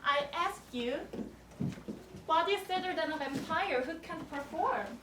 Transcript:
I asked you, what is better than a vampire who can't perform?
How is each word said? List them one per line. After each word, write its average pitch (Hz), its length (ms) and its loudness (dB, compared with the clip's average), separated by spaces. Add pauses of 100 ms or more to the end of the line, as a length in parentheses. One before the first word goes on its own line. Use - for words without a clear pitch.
I 285 300 4
asked 349 400 -2
you, 247 220 0 (1300)
what 330 240 6
is 392 180 4
better 370 280 0
than 311 180 0
a 311 40 -2
vampire 285 640 2
who 320 180 -2
can't 320 320 -8
perform? 277 720 0